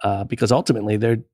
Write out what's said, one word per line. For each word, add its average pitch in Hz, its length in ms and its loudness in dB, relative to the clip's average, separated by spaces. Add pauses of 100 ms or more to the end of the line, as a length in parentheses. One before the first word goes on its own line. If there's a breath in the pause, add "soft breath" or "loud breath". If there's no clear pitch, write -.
uh, 98 200 -2
because 117 280 0
ultimately 110 460 2
they're, 117 220 0 (140)